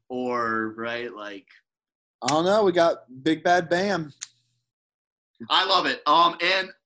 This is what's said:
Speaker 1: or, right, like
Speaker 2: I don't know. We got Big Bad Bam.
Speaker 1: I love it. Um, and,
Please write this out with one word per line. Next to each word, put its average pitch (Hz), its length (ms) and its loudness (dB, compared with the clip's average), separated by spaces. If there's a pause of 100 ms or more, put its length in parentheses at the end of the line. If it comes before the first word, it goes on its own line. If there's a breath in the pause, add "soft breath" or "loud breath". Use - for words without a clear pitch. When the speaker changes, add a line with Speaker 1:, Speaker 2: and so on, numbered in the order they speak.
Speaker 1:
or, 120 680 -4
right, 117 380 -8
like 104 320 -14 (760)
Speaker 2:
I 117 60 -2
don't 156 160 2
know. 208 200 2
We 185 80 2
got 170 320 2 (180)
Big 156 200 0
Bad 175 280 2
Bam. 175 420 -2 (1400)
Speaker 1:
I 170 160 2
love 185 220 2
it. 127 200 -4
Um, 165 360 4
and, 185 280 0 (160)